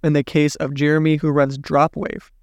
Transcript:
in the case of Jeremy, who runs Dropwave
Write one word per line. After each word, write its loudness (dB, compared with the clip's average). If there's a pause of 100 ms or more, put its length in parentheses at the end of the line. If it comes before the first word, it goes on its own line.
in 2
the 2
case 0
of -6
Jeremy, 2
who -2
runs 0
Dropwave -2 (120)